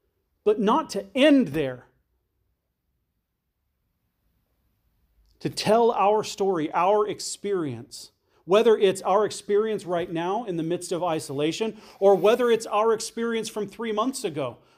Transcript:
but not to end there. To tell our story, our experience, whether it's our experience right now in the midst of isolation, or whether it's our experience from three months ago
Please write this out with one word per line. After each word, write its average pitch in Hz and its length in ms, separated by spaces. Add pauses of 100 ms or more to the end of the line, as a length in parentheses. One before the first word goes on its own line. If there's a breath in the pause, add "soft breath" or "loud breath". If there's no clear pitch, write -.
(440)
but 214 160
not 220 320
to 196 140 (100)
end 269 340
there. 131 360 (3500)
To 160 100
tell 226 400
our 208 320
story, 180 500
our 208 340
experience, 170 1000 (360)
whether 214 300
it's 190 280
our 208 220
experience 208 600
right 175 260
now 180 340
in 180 120
the 160 60
midst 170 280
of 170 120
isolation, 160 720 (220 loud breath)
or 196 160
whether 233 340
it's 220 160
our 220 280
experience 226 540
from 208 200
three 226 240
months 220 320
ago 143 340 (200 soft breath)